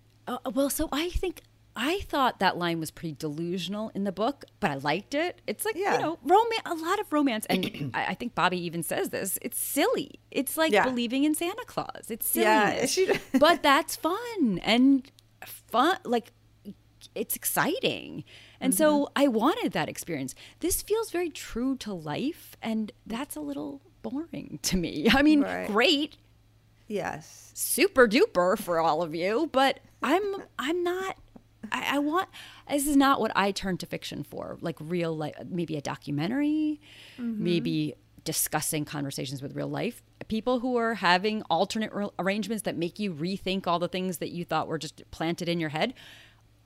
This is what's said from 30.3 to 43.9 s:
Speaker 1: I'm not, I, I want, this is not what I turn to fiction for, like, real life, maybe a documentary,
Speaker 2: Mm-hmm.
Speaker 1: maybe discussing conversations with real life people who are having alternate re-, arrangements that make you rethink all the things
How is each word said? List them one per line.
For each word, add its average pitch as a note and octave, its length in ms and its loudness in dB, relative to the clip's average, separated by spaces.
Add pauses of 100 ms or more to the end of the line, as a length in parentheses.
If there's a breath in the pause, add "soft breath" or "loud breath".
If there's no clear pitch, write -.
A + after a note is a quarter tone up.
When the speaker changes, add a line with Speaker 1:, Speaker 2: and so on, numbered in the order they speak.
Speaker 1:
I'm E4 260 -2
not, F#4 340 -4 (540)
I, B3+ 240 -2
I C#4+ 40 2
want, D4+ 300 0 (400 loud breath)
this C#4 180 0
is D4 80 2
not C#4 240 6
what A3 160 0
I G3 160 2
turn F#3+ 280 -2
to E3+ 60 -4
fiction - 380 -8
for, - 380 -10
like, E3 180 -6
real E3 360 -2
life, D#3 200 -6 (120)
maybe E3+ 280 -4
a C#3+ 60 -4
documentary, C#4 960 -2 (400 loud breath)
Speaker 2:
Mm-hmm. A3+ 240 -4
Speaker 1:
maybe D#3+ 500 0 (300)
discussing D#3 640 -2
conversations C#3+ 560 -6
with C#3 140 -10
real C#3+ 140 -4
life D3 340 -6 (240)
people A#3 320 0
who B3+ 160 -2
are A3+ 200 2
having F#3+ 480 4
alternate G3+ 500 0
re-, G3+ 160 -2 (100)
arrangements G3 440 -2
that E3 120 -2
make E3+ 240 -4
you G3+ 140 -2
rethink F#3 520 -2
all F3 140 2
the F3 80 0
things F#3 300 -4